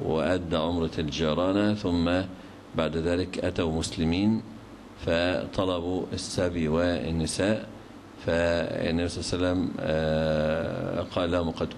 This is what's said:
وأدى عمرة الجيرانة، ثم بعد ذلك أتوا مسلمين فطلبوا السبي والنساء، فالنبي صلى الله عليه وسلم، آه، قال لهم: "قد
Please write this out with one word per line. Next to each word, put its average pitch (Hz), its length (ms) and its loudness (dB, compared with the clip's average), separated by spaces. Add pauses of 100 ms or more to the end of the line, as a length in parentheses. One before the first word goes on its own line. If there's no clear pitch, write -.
وأدى 82 540 2
عمرة 82 420 0
الجيرانة، 82 760 2
ثم 87 380 2 (640)
بعد 80 220 0
ذلك 87 480 0
أتوا 87 260 0
مسلمين 87 680 2 (640)
فطلبوا 90 1080 0
السبي 87 540 0
والنساء، 82 1000 0 (580)
فالنبي 85 800 0
صلى 85 320 -4
الله 90 100 2
عليه 90 120 2
وسلم، - 180 -2
آه، 80 1200 0
قال 87 300 -2
لهم: 85 200 2
"قد 82 160 -2 (100)